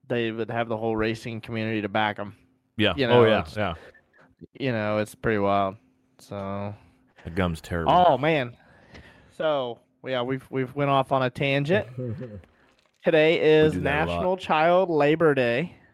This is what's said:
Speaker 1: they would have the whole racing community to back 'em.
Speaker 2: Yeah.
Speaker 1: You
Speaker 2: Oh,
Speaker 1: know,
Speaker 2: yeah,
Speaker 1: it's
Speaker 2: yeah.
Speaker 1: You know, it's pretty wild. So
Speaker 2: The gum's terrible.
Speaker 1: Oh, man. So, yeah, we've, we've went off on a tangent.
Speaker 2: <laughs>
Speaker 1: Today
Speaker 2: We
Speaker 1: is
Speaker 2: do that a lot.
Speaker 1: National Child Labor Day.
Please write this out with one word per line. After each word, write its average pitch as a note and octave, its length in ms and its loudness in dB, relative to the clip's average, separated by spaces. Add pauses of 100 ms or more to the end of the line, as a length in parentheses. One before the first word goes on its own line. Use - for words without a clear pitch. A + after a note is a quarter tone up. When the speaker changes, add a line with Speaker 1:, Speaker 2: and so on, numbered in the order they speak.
Speaker 1:
they A#2 220 -2
would A2 200 -6
have A#2 180 -4
the A2+ 80 -4
whole A2+ 180 -2
racing A2+ 460 -4
community A2 400 -6
to G#2 80 -6
back G#2 300 -2
'em. G2+ 160 -12 (420)
Speaker 2:
Yeah. G2+ 220 2
Speaker 1:
You C3 80 0
Speaker 2:
Oh, A#2+ 160 6
Speaker 1:
know, - 20 8
Speaker 2:
yeah, G#2+ 160 4
Speaker 1:
it's D#2+ 160 -10
Speaker 2:
yeah. G2 180 -4 (840)
Speaker 1:
You C3 140 -4
know, G#2+ 260 -2
it's G#2+ 160 -4
pretty A2+ 240 -2
wild. G2+ 380 0 (420)
So G2+ 560 -10 (500)
Speaker 2:
The E2+ 60 -12
gum's E2+ 300 -2
terrible. E2+ 320 -2
Speaker 1:
Oh, E3 260 4
man. C3+ 380 -2 (800)
So, C#3 420 -4 (260)
yeah, B2+ 180 -4
we've, C3 280 -6
we've C3 240 -6
went C#3+ 160 0
off C3+ 220 2
on C3+ 100 2
a B2+ 80 0
tangent. C#3+ 560 -2 (100)
Speaker 2:
<laughs> - 1080 -14
Speaker 1:
Today D#3+ 340 4
Speaker 2:
We - 60 0
Speaker 1:
is D#3 300 6
Speaker 2:
do F3+ 60 -4
that D3 280 -2
a - 20 -2
lot. E3+ 60 -2
Speaker 1:
National F3+ 200 0
Child F3 540 2
Labor D#3 440 4
Day. B2+ 420 0 (180)